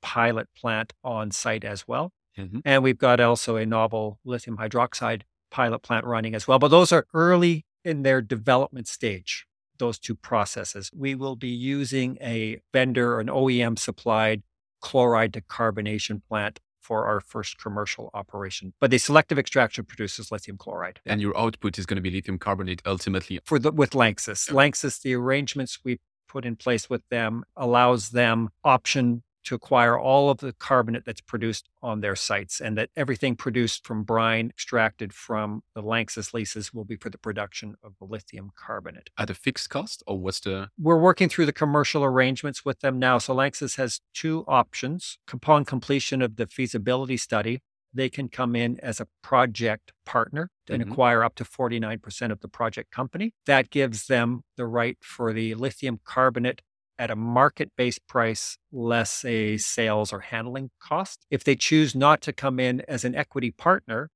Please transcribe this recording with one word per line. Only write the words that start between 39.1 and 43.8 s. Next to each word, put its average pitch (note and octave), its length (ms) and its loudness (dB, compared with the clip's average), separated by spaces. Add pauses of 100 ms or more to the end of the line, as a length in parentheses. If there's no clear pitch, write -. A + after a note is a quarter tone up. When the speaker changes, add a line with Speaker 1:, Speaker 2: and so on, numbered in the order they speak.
Speaker 2:
At G#2+ 140 -4
a F#2 40 -6
fixed - 360 -6
cost, E3 360 -8
or G2+ 120 -4
what's F#2 220 -6
the G2 280 -6 (100)
Speaker 1:
We're E3 220 6
working F3+ 300 6
through E3 160 2
the C#3+ 80 2
commercial D3 500 0
arrangements C3 580 0
with C#3 180 -4
them C3 180 0
now. B2+ 180 4
So B2+ 180 0
Lanxess C3+ 440 -2
has B2+ 240 -4 (100)